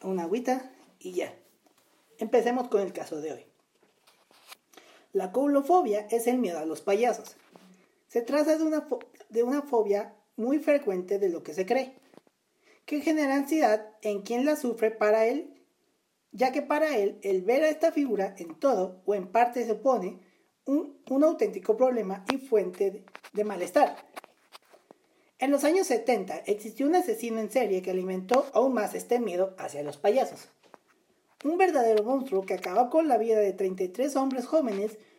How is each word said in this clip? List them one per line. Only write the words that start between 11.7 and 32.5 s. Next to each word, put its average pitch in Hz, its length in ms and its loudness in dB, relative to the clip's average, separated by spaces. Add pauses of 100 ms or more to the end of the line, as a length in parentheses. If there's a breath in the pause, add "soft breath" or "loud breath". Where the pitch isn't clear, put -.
que 294 160 -4
genera 302 320 0
ansiedad 277 560 2 (140)
en 208 180 -4
quien 240 240 -2
la 302 100 2
sufre 226 360 -2
para 220 340 2
él, 277 400 -4 (640)
ya 254 200 0
que 277 100 -2
para 302 340 0
él, 208 280 0
el 190 180 0
ver 247 220 2
a 311 60 4
esta 311 220 2
figura 214 460 -2
en 165 220 -12
todo 202 480 0
o 202 80 2
en 185 160 -6
parte 240 360 2
supone 220 520 0 (460 soft breath)
un, 285 440 -2
un 269 140 2
auténtico 226 520 2
problema 220 560 0
y 269 60 -2
fuente 196 540 0
de, 202 140 -14 (280)
de 208 100 -2
malestar. 208 640 0 (1300 soft breath)
En 262 100 0
los 285 140 2
años 339 240 2
setenta 220 520 0
existió 208 460 -4
un 302 80 2
asesino 233 460 0
en 214 100 -6
serie 202 320 0
que 185 80 -8
alimentó 185 640 0
aún 254 200 4
más 214 200 -2
este 240 260 0
miedo 190 380 -2
hacia 143 240 -10
los 147 160 -10
payasos. - 520 0 (920)
Un 311 140 0
verdadero 247 460 4
monstruo 214 420 -2
que - 80 -4